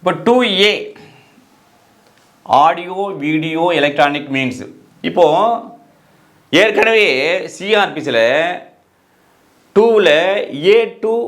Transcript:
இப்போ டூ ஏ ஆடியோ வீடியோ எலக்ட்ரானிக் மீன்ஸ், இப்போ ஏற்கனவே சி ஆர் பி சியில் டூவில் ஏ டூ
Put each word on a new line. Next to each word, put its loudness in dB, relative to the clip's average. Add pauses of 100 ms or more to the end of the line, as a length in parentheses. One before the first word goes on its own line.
இப்போ 0 (140)
டூ 4 (300)
ஏ 2 (1900)
ஆடியோ -2 (200)
வீடியோ -2 (140)
எலக்ட்ரானிக் -2
மீன்ஸ், -4 (460)
இப்போ 2 (1400)
ஏற்கனவே 2 (460)
சி -12 (140)
ஆர் -2
பி -8
சியில் 2 (1500)
டூவில் 4 (540)
ஏ 6 (240)
டூ -2 (160)